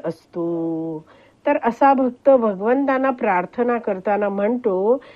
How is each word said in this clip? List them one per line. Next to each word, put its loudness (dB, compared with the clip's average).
असतो. -8
तर 2
असा 4
भक्त 0
भगवंतांना 2
प्रार्थना -2
करताना -2
म्हणतो 0